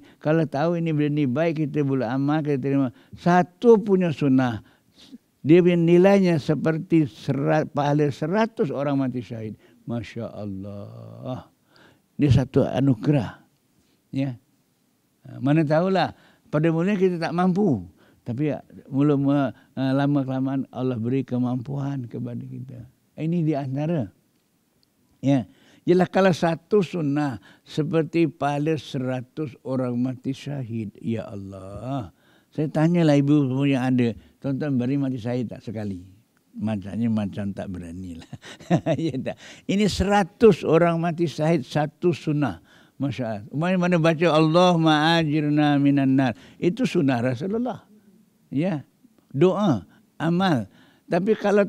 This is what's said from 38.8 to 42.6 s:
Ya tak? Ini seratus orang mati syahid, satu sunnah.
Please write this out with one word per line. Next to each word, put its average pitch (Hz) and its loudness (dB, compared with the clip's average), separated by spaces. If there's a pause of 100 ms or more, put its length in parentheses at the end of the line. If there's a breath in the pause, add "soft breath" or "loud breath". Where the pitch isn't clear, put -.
Ya 151 -4
tak? 107 -8 (240 loud breath)
Ini 196 0
seratus 202 2
orang 165 2
mati 170 -2
syahid, 156 0
satu 156 -2
sunnah. 143 -4 (400 soft breath)